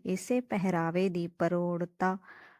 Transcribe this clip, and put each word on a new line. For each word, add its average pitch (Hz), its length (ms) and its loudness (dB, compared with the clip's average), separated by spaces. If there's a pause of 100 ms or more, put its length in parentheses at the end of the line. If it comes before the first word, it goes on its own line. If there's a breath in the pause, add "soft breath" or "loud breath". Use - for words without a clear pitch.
ਇਸੇ 185 360 0
ਪਹਿਰਾਵੇ 180 680 0
ਦੀ 170 180 -2
ਪ੍ਰੌੜਤਾ 175 920 0 (420 loud breath)